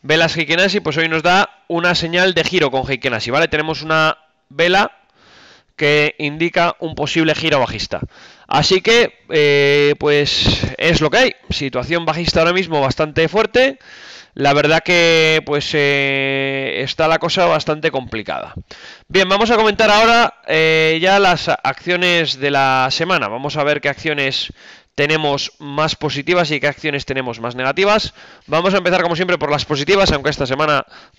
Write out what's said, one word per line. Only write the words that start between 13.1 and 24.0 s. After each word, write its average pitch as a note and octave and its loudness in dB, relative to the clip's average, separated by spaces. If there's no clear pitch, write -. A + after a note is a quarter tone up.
fuerte. B3 0
La C#3 2
verdad D3+ 2
que, E3 4
pues, D3 -4
eh, C3+ -2
está D#3 -2
la E3 0
cosa F3 0
bastante D#3 -2
complicada. A2 -8
Bien, F#3 0
vamos G#3 2
a A#3 4
comentar G#3+ 2
ahora, A3+ 4
eh, D#3+ 2
ya F#3+ 2
las F3+ 2
acciones E3+ -2
de C#3+ 0
la C3 2
semana. D#3+ -2
Vamos C3+ -6
a D3 0
ver D3 0
qué C#3+ -2
acciones C#3+ -4